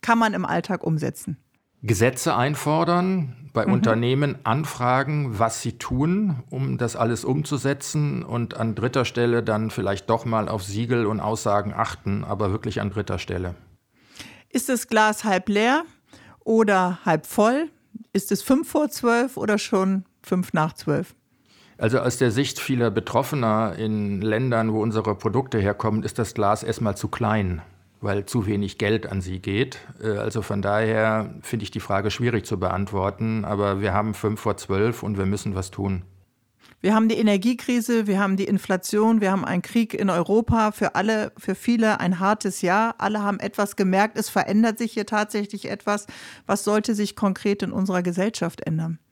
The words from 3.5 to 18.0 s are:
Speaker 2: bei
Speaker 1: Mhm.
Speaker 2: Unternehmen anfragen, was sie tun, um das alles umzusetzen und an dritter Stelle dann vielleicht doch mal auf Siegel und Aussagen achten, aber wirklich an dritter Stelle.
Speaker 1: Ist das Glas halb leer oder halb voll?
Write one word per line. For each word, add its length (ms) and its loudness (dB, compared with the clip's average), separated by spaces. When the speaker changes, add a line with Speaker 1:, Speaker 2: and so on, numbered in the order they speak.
Speaker 2:
bei 140 2
Speaker 1:
Mhm. 60 4
Speaker 2:
Unternehmen 680 2
anfragen, 960 0
was 240 0
sie 160 -6
tun, 720 0
um 280 -2
das 180 -2
alles 300 0
umzusetzen 1000 -2
und 340 -4
an 160 0
dritter 320 0
Stelle 380 2
dann 260 0
vielleicht 400 -2
doch 160 2
mal 240 0
auf 140 -4
Siegel 420 0
und 140 0
Aussagen 540 0
achten, 500 -2
aber 280 -2
wirklich 300 -2
an 80 -2
dritter 300 -4
Stelle. 360 -6
Speaker 1:
Ist 200 -4
das 180 -2
Glas 380 2
halb 240 2
leer 340 4
oder 640 4
halb 220 2
voll? 420 2